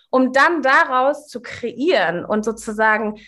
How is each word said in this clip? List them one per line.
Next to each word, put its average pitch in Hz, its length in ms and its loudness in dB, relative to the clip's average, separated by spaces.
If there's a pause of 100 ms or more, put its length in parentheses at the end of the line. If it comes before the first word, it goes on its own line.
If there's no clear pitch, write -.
um 254 220 2
dann 294 320 2
daraus 277 640 2
zu 240 140 -14
kreieren 226 840 -2
und 214 180 -2
sozusagen 214 840 -2